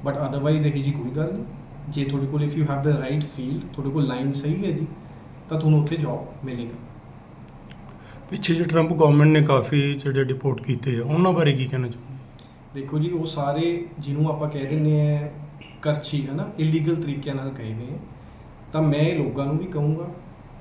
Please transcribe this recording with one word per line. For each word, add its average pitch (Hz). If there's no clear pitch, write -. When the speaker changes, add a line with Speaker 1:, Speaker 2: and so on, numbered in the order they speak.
Speaker 1:
But 139
otherwise 147
ਇਹੋ 143
ਜਿਹੀ 139
ਕੋਈ 120
ਗੱਲ 160
ਨਹੀਂ, 220
ਜੇ 147
ਤੁਹਾਡੇ 139
ਕੋਲ, 147
if 147
you 156
have 139
the 147
right 147
field, 131
ਤੁਹਾਡੇ 135
ਕੋਲ 143
ਲਾਈਨ 127
ਸਹੀ 180
ਹੈ 175
ਜੀ, 151
ਤਾਂ 156
ਤੁਹਾਨੂੰ 156
ਉੱਥੇ 160
ਜੌਬ -
ਮਿਲੇਗਾ। 117
Speaker 2:
ਪਿੱਛੇ 170
ਜੇ 170
ਟਰੰਪ 160
ਗੌਰਮੈਂਟ 151
ਨੇ 156
ਕਾਫੀ 143
ਜਿਹੜੇ 135
ਡਿਪੋਰਟ 131
ਕੀਤੇ 123
ਆ, 117
ਉਹਨਾਂ 165
ਬਾਰੇ 156
ਕੀ 127
ਕਹਿਣਾ 127
ਚਾਹੁੰਦੇ? -
Speaker 1:
ਦੇਖੋ 139
ਜੀ, 165
ਉਹ 160
ਸਾਰੇ 151
ਜਿਹਨੂੰ 147
ਆਪਾਂ 151
ਕਹਿ 139
ਦਿੰਦੇ 151
ਹਾਂ 147
ਕਰਛੀ, 147
ਹੈ 135
ਨਾ, 180
ਇਲੀਗਲ 156
ਤਰੀਕਿਆਂ 143
ਨਾਲ 135
ਗਏ 113
ਨੇ, 117
ਤਾਂ 156
ਮੈਂ 156
ਲੋਕਾਂ 139
ਨੂੰ 151
ਵੀ 180
ਕਹੂੰਗਾ 156